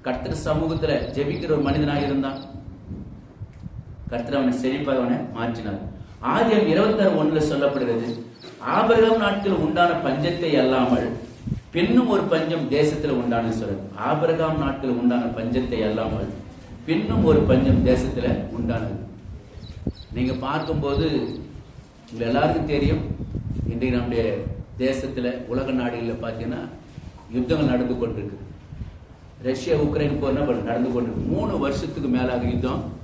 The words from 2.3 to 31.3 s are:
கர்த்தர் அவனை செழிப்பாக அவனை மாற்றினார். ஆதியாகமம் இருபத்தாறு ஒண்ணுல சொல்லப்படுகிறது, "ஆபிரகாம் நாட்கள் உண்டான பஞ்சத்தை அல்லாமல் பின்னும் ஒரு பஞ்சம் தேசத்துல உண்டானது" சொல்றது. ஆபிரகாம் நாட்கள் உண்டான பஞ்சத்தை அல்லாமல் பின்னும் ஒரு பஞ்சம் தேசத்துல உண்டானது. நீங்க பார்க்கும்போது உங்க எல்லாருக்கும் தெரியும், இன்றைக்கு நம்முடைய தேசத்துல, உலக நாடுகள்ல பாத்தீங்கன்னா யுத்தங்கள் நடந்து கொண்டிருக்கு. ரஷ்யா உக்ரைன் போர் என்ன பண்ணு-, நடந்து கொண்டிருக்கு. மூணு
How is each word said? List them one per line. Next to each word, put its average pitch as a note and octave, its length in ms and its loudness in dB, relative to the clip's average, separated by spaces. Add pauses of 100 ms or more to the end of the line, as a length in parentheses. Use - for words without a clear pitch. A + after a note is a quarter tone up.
கர்த்தர் A#2+ 260 -4
அவனை B2+ 220 2
செழிப்பாக C3 400 0
அவனை A#2+ 200 2
மாற்றினார். A2+ 760 -6 (280)
ஆதியாகமம் G#3 440 4
இருபத்தாறு F#3 560 4
ஒண்ணுல D3+ 180 2 (100)
சொல்லப்படுகிறது, B2 720 0 (380)
"ஆபிரகாம் A3 580 6
நாட்கள் G3 340 2
உண்டான E3 420 4
பஞ்சத்தை D3+ 680 0
அல்லாமல் B2+ 520 4 (600)
பின்னும் A#3 380 4
ஒரு G3 120 4
பஞ்சம் D#3 500 0
தேசத்துல D3+ 400 2
உண்டானது" A#2 380 0
சொல்றது. G2+ 300 -2 (160)
ஆபிரகாம் D#3 640 0
நாட்கள் C3+ 300 -2
உண்டான A#2+ 340 2
பஞ்சத்தை A#2 600 -2
அல்லாமல் A2 460 -2 (560)
பின்னும் - 380 2
ஒரு D3+ 160 6
பஞ்சம் B2+ 460 6
தேசத்துல B2 540 2 (220)
உண்டானது. A2+ 340 -2 (1160)
நீங்க B2+ 200 0
பார்க்கும்போது C#3+ 960 0 (840)
உங்க A2+ 140 -4
எல்லாருக்கும் D3 400 2
தெரியும், D3 360 2 (680)
இன்றைக்கு B2 280 0
நம்முடைய A2+ 400 0 (400)
தேசத்துல, B2 680 -2
உலக C3 260 -2
நாடுகள்ல A#2 500 -2
பாத்தீங்கன்னா A2+ 460 -6 (680)
யுத்தங்கள் C3 320 2
நடந்து B2 280 2
கொண்டிருக்கு. G#2+ 440 -4 (1080)
ரஷ்யா C3+ 320 0
உக்ரைன் D3 440 2
போர் C3 160 0
என்ன C#3+ 160 0
பண்ணு-, - 120 0
நடந்து A#2 260 0
கொண்டிருக்கு. A#2+ 380 -2
மூணு - 300 0